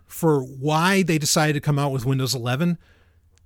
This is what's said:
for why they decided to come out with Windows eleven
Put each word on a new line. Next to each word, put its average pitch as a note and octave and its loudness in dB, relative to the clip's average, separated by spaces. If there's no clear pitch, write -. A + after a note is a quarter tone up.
for D3+ 0
why D#3 0
they D#3+ 0
decided D3+ 0
to C#3+ -2
come D3 0
out C#3+ 0
with A#2+ -4
Windows C3 0
eleven C3+ -2